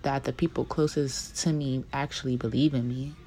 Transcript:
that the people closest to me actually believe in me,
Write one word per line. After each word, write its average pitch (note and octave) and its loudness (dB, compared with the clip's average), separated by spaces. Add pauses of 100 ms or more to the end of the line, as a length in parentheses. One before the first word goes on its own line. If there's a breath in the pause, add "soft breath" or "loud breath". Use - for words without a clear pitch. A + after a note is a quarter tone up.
that C#3 2
the C3 0
people D#3+ 0
closest - 0
to E3 2
me C#3 0
actually C#3 -2
believe B2+ 2
in B2 0
me, C3 -4 (120)